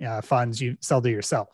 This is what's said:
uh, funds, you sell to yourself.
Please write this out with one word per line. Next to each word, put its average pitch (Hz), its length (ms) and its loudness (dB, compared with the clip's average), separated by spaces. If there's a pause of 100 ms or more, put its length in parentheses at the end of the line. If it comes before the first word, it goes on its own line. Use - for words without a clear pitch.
uh, 113 180 -4
funds, 120 380 0
you 123 200 -2
sell 131 220 2
to 123 80 2
yourself. 107 440 -2